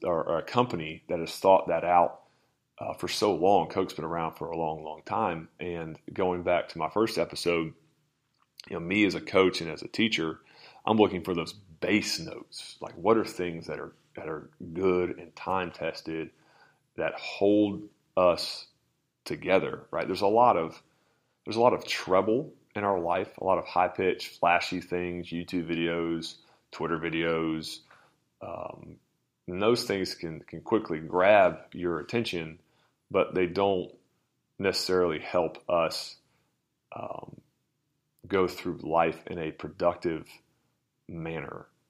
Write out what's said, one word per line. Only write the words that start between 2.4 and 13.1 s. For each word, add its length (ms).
uh, 140
for 140
so 280
long. 320
Coke's 260
been 120
around 300
for 140
a 80
long, 260
long 220
time. 440
And 400
going 320
back 260
to 80
my 120
first 280
episode, 560
you 60
know, 40
me 260
as 100
a 60
coach 400
and 80
as 120
a 60
teacher, 520
I'm 120
looking 260
for 100
those 200
base 380
notes. 600
Like, 160
what 220